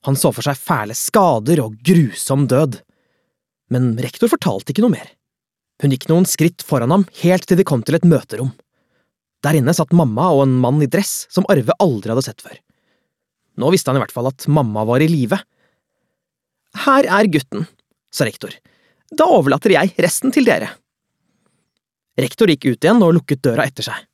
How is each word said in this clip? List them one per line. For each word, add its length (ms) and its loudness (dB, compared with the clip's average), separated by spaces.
Han 120 0
så 120 2
for 160 -8
seg 120 -4
fæle 360 -6
skader 680 2
og 100 -10
grusom 640 2
død. 320 0
Men 240 0
rektor 320 -2
fortalte 400 -4
ikke 160 0
noe 80 2
mer. 160 -14
Hun 100 2
gikk 160 -6
noen 200 4
skritt 360 -2
foran 300 0
ham, 100 2
helt 280 0
til 120 2
de 80 2
kom 160 -2
til 140 -2
et 100 2
møterom. 460 -2
Der 140 2
inne 180 2
satt 160 -2
mamma 400 2
og 140 4
en 160 2
mann 180 2
i 80 0
dress 440 -4
som 200 0
Arve 300 2
aldri 300 -2
hadde 120 -2
sett 200 -14
før. 120 -20
Nå 120 0
visste 200 0
han 60 0
i 40 0
hvert 120 -10
fall 160 -4
at 180 -12
mamma 400 0
var 160 2
i 60 0
live. 280 -2
"Her 260 4
er 200 2
gutten", 360 -4
sa 160 -2
rektor. 260 -14
"Da 240 2
overlater 400 2
jeg 160 0
resten 320 -2
til 140 2
dere." 240 -2
Rektor 320 0
gikk 220 0
ut 100 -4
igjen 240 4
og 140 4
lukket 260 -4
døra 240 0
etter 160 -12
seg. 300 -14